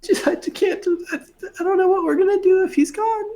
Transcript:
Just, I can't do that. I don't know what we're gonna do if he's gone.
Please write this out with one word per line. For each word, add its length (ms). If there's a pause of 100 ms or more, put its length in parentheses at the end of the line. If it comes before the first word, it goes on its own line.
Just, 240
I 80
can't 460
do 300
that. 160 (320)
I 40
don't 140
know 100
what 160
we're 120
gonna 260
do 220
if 100
he's 180
gone. 340 (100)